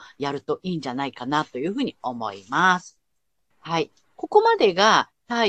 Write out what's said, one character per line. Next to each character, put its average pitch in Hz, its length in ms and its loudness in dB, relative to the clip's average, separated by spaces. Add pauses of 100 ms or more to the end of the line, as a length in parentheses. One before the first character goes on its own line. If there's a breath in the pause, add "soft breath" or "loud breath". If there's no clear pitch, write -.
(180 loud breath)
や 139 120 -4
る 139 120 -6
と - 200 -4
い 185 120 -6
い 165 40 -4
ん 143 40 -8
じ 131 80 -8
ゃ 123 40 -6
な 139 120 -4
い 127 80 -8
か 123 120 -12
な 151 200 0
と - 120 -14
い 135 100 -6
う 196 60 -4
ふ 240 40 -8
う 285 60 -4
に 185 180 -8
思 117 320 -8
い 98 160 -18
ま 180 320 2
す。 - 180 -20 (600)
は 165 200 -4
い。 - 120 -4 (260)
こ - 100 -10
こ 415 140 6
ま 453 160 4
で 214 160 2
が 185 360 4 (200)
太 233 200 0